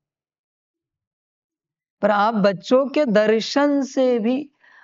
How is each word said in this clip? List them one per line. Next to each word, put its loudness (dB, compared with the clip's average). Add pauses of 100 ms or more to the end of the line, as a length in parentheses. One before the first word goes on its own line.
(2000)
पर 2
आप 0
बच्चों 0
के 0
दर्शन 0
से -2 (120)
भी -4 (340)